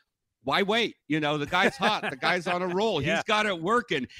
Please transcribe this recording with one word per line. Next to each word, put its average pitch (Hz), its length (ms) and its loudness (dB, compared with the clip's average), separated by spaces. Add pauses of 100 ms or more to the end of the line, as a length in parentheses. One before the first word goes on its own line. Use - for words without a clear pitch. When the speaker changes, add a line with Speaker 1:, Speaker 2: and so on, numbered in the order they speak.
(440)
Speaker 1:
"Why 147 180 2
wait? 202 340 0 (120)
You 156 120 0
know, 147 180 0
the 143 80 -4
guy's 185 300 2
hot. 202 340 0
The 139 60 -8
guy's 165 300 -2
on 180 160 -2
a 185 40 -2
Speaker 2:
<laughs> 175 80 -4
Speaker 1:
roll. 190 280 2
Speaker 2:
Yeah. 156 140 0
Speaker 1:
He's 147 80 -2
got 214 220 0
it 175 160 -2
working. 175 440 0 (140)